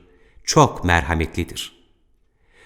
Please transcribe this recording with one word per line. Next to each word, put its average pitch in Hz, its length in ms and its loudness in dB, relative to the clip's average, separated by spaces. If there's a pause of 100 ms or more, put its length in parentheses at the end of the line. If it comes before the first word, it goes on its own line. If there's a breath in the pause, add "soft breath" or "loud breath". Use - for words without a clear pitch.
(440 soft breath)
çok - 400 2
merhametlidir. 82 1000 -2 (840 soft breath)